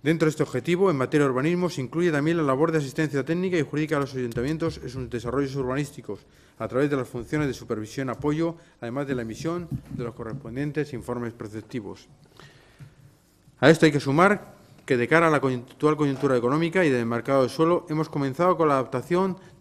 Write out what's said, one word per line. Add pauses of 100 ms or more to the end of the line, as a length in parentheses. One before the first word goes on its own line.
Dentro
de
este
objetivo,
en
materia
de
urbanismo,
se
incluye
también
la
labor
de
asistencia
técnica
y
jurídica
a
los
ayuntamientos
en
sus
desarrollos
urbanísticos, (320)
a
través
de
las
funciones
de
supervisión
y
apoyo, (240)
además
de
la
emisión (240)
de
los
correspondientes
informes
preceptivos. (1500)
A
esto
hay
que
sumar (320)
que,
de
cara
a
la
coyun-,
actual
coyuntura
económica
y
del
mercado
del
suelo,
hemos
comenzado
con
la
adaptación (240)